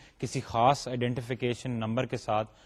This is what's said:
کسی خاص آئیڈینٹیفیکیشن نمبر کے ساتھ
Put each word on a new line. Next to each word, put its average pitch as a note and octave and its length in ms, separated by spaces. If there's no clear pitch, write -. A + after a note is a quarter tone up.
کسی C3 220
خاص B2 480
آئیڈینٹیفیکیشن B2 800
نمبر A2+ 360
کے B2 100
ساتھ A2 340